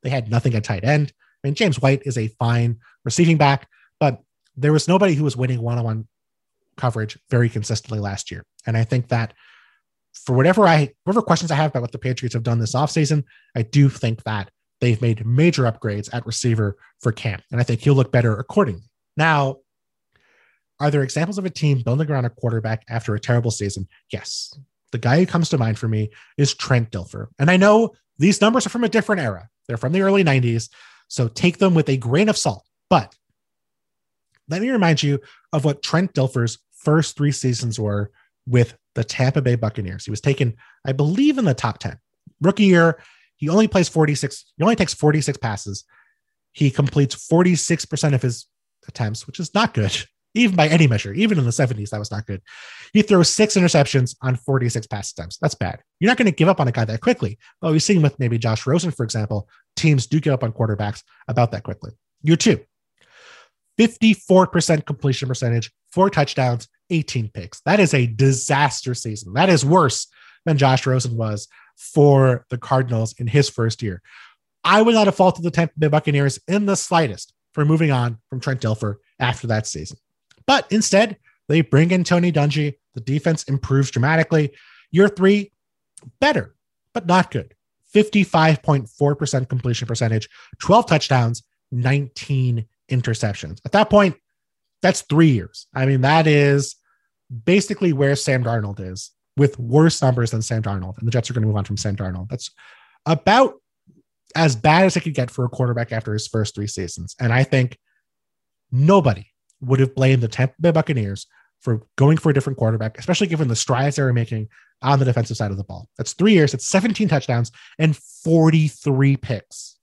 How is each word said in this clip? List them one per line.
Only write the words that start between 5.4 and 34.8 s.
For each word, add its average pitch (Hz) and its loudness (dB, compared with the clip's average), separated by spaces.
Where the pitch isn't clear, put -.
one-on-one 113 -4
coverage 110 -6
very 120 2
consistently 110 -6
last 98 -10
year. 92 -16
And 113 -2
I 113 2
think 123 -4
that 113 -4
for 127 -2
whatever 180 4
I, 156 2
whatever 214 0
questions 170 -2
I 151 0
have 151 0
about 123 -4
what 120 -8
the 120 -12
Patriots 127 -6
have 117 -4
done 117 0
this 113 -4
offseason, 147 0
I 117 -2
do 143 4
think 113 -4
that 107 -6
they've 117 0
made 113 -2
major 139 2
upgrades 104 -4
at 120 -8
receiver 110 -2
for 120 0
Cam, - -8
and 117 -2
I 120 2
think 117 -4
he'll 143 2
look 131 0
better 113 2
accordingly. 127 -4
Now, 147 0
are 147 0
there 143 0
examples 170 -4
of 190 -6
a 180 -4
team 143 0
building 143 -2
around 131 -2
a 117 -4
quarterback 113 -4
after 113 -6
a 104 -6
terrible 120 0
season? 98 -6
Yes. - -12
The 123 -6
guy 127 2
who 180 4
comes 170 -2
to 151 0
mind 113 0
for 117 -4
me 107 -2
is 143 0
Trent 120 0
Dilfer. 104 -12
And 147 2
I 185 4
know 208 4
these 185 2
numbers 233 2
are 196 -8
from 240 -4
a 220 0
different 208 0
era. 101 -6
They're 117 -8
from 131 -4
the 190 0
early 196 2
nineties, 123 0
so 123 -4
take 170 0
them 190 2
with 160 2
a 135 0
grain 131 0
of 208 -2
salt. 104 -6
But 143 0
let 175 -4
me 254 -2
remind 180 2